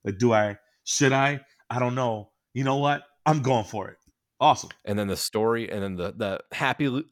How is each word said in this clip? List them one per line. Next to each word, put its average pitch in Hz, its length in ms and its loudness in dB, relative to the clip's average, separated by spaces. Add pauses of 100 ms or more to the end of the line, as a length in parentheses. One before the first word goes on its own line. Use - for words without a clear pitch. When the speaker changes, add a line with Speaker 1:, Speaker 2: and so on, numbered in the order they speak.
Speaker 1:
like, 101 140 -4
"Do 120 160 6
I, 104 240 2 (260)
should 135 280 2
I? 139 280 2 (300)
I 120 80 -2
don't 123 160 0
know. 113 360 -4 (240)
You 131 100 -2
know 135 140 2
what? 143 260 0 (200)
I'm 156 180 4
going 120 220 2
for 98 240 -8
it." - 80 -18 (440)
Awesome. 135 300 2 (140)
Speaker 2:
And 101 140 -2
then 104 80 0
the 92 100 -2
story, 113 540 0
and 104 120 -4
then 98 120 -6
the, 87 180 -6
the 101 280 -6 (100)
happy, 139 600 -2